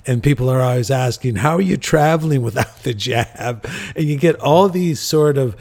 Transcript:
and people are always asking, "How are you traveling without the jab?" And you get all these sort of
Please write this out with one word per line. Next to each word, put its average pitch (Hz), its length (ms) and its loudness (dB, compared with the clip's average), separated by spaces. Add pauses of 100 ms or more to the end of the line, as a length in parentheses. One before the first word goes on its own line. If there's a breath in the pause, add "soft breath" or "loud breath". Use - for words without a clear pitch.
and 123 160 0
people 131 300 2
are 131 100 2
always 123 300 0
asking, 127 460 -2
"How 147 180 0
are 180 60 2
you 190 160 0
traveling 156 640 2
without 120 400 -6
the 127 100 -4
jab?" 113 720 -6 (300 loud breath)
And 160 120 -2
you 147 100 -2
get 160 240 2
all 170 280 4
these 175 300 -2
sort 151 400 2
of 123 220 0